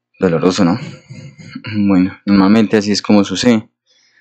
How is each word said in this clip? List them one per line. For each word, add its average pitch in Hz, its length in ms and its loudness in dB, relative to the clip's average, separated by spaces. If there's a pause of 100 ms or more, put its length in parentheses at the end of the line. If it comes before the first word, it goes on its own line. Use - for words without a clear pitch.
(200)
Doloroso, 90 440 0
¿no? 90 160 0 (1080)
Bueno, 95 380 0
normalmente 101 520 2
así 104 140 -2
es 95 100 -2
como 104 220 2
sucede. 110 460 0 (520)